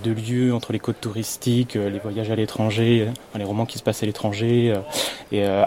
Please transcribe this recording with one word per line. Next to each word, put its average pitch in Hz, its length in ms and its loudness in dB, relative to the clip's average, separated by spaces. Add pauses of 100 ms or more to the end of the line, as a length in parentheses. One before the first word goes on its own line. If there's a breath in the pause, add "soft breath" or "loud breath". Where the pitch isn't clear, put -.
de 113 100 0
lieux 120 420 0
entre 117 180 -4
les 107 60 0
côtes - 200 -4
touristiques, 117 800 -2
euh, 101 140 0
les 98 80 -4
voyages 107 320 -4
à 110 60 2
l'étranger, 110 640 2
euh, 110 80 0
enfin, - 280 -10
les 104 60 -2
romans 104 220 0
qui - 100 -12
se - 60 -10
passent - 200 0
à 110 40 0
l'étranger, 113 680 2
euh, 95 60 0 (500 loud breath)
et, 101 140 2
euh, 98 220 4